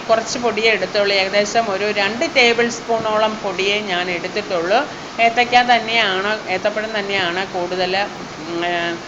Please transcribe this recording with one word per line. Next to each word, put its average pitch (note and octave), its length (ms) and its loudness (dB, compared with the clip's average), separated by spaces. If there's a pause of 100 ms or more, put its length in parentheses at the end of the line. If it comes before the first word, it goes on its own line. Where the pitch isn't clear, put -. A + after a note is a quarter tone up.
കുറച്ച് A3+ 300 2
പൊടിയേ A3+ 320 2
എടുത്തുള്ളൂ, G3+ 440 2
ഏകദേശം G3+ 560 2
ഒരു G3 200 0
രണ്ട് G#3 340 0 (100)
ടേബിൾ A#3+ 340 4
സ്പൂണോളം A3 680 0
പൊടിയേ G3 440 -2
ഞാൻ F3+ 300 -2
എടുത്തിട്ടുള്ളൂ. F#3 760 0 (360)
ഏത്തയ്ക്ക A#3 400 4
തന്നെയാണ്, A3 880 2
ഏത്തപ്പഴം G#3+ 500 -2
തന്നെയാണ് F#3+ 540 -2
കൂടുതൽ. F3+ 440 -2
ഉം, F3 680 -6
ഏ, E3+ 300 -2 (120)